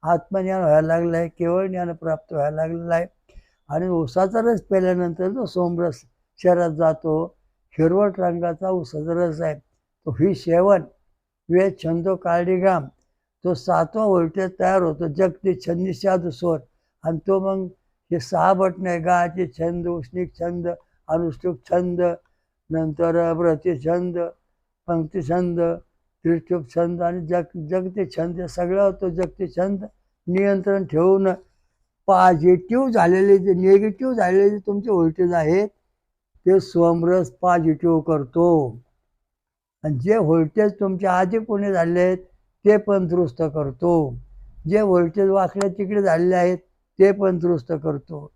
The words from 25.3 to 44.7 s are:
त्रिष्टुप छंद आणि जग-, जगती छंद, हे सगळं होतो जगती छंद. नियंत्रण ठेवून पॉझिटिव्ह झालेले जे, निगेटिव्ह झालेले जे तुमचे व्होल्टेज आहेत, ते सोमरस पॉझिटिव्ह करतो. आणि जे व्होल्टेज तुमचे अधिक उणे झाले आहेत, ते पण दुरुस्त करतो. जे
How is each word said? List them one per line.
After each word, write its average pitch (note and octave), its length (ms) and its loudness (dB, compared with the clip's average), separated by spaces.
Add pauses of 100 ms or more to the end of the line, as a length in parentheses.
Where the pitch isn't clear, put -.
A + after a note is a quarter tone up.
त्रिष्टुप E3 460 -2
छंद E3+ 320 -2
आणि F3 260 -4
जग-, E3+ 400 -4
जगती F#3 500 -4
छंद, E3+ 220 -4
हे F3 80 -8
सगळं F3+ 380 0
होतो F#3+ 240 -2
जगती F3 380 -6
छंद. F#3+ 380 -4 (420)
नियंत्रण G3 580 0
ठेवून F#3+ 420 2 (800)
पॉझिटिव्ह F#3 840 4
झालेले F#3+ 480 4
जे, F#3+ 160 2
निगेटिव्ह G3+ 600 4
झालेले G3 360 4
जे G#3 80 -2
तुमचे G3+ 340 -4
व्होल्टेज F3 420 2
आहेत, E3+ 340 2 (800)
ते F#3+ 140 4
सोमरस E3+ 680 0
पॉझिटिव्ह E3 720 0
करतो. D3+ 760 0 (1040)
आणि D3+ 160 -2
जे G3 180 2
व्होल्टेज E3 600 2
तुमचे F#3+ 280 -2
अधिक F#3+ 440 0
उणे G3+ 220 -2
झाले F3 260 0
आहेत, F#3 180 2 (480)
ते G#3 120 6
पण G3+ 300 0
दुरुस्त E3 360 -2 (100)
करतो. D3 680 -2 (480)
जे G#3 140 2